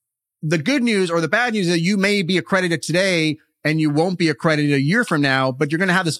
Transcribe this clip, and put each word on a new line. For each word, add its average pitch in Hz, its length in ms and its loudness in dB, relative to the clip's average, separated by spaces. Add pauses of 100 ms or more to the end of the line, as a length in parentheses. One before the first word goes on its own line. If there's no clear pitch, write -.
(420)
the 165 160 0
good 233 260 0
news 196 260 0
or 170 120 0
the 160 80 -2
bad 233 240 0
news 202 140 0
is 175 60 0
that 170 60 0
you 180 160 0
may 202 280 0
be 175 140 0
accredited 170 460 -2
today 165 540 0 (260)
and 156 160 0
you 156 100 2
won't 165 300 0
be 170 80 2
accredited 147 460 0
a 139 80 2
year 196 240 0
from 156 160 0
now, 135 320 2
but 143 180 -2
you're 160 80 -2
gonna 185 140 0
have 185 100 2
this 160 160 -4